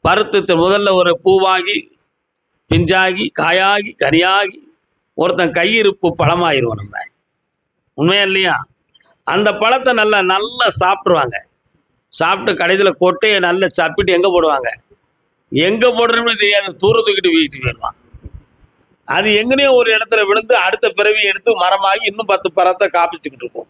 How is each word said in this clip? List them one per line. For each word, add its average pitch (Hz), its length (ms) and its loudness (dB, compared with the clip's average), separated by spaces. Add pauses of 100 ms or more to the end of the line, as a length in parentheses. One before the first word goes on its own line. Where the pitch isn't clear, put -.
பருத்து 202 340 0 (100)
தி-, 170 120 2
முதல்ல 196 380 2
ஒரு 180 140 2 (100)
பூவாகி, 190 560 2 (920)
பிஞ்சாகி, 185 540 0 (140)
காயாகி, 190 520 0 (120)
கனியாகி, 185 560 0 (600)
ஒருத்தன் 175 380 0
கையிருப்பு 196 520 0 (120)
பழமாயிருவோம் 147 600 0
நம்ம. 101 200 -12 (1000)
உண்மையா 190 300 2
இல்லையா? 190 280 0 (680)
அந்த 202 220 0 (140)
பழத்தை 254 380 0
நல்லா, 214 180 2 (140)
நல்லா 233 340 -2 (140)
சாப்பிட்ருவாங்க. 170 580 0 (760)
சாப்பிட்டு 196 460 -2
கடைசியில 185 320 2 (100)
கொட்டையை 196 440 2
நல்லா 180 220 0 (100)
சப்பிட்டு 175 380 0
எங்க 185 180 2
போடுவாங்க? 147 360 0 (800)
எங்க 208 440 0
போடுறோம்னு 233 460 0
தெரியாது, 202 280 0 (120)
தூர 214 140 2 (100)
தூக்கிட்டு 190 280 0
வீசிட்டு 143 300 -2
போயிடுவான். - 340 -6 (1120)
அது 190 200 0 (120)
எங்கனையோ 269 400 2
ஒரு 226 160 2
இடத்துல 220 320 0
விழுந்து 220 260 0 (120)
அடுத்த 190 200 -2 (100)
பிறவி 214 260 0 (100)
எடுத்து 214 180 -4 (140)
மரமாகி 196 460 0
இன்னும் 208 220 -8
பத்து 190 240 -2
பழத்தை 185 300 0 (100)
காப்பிச்சுக்கிட்டு 170 500 -4
இருக்கும். - 240 -16